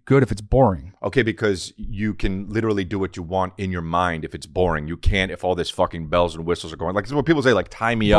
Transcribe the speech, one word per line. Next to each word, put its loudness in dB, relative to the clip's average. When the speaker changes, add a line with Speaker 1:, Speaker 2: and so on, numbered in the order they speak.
Speaker 1:
good 6
if 0
it's -6
boring? 2
Speaker 2:
Okay, 0
because -2
you -4
can -2
literally 0
do -4
what -4
you -10
want -2
in -4
your -4
mind -2
if -10
it's -12
boring. 0
You -6
can't 2
if -10
all 2
this -2
fucking -2
bells 2
and -10
whistles -4
are -14
going. -6
Like, -2
it's -10
what 0
people 2
say, 4
like, 2
"Tie -2
me 2
Speaker 1:
But 8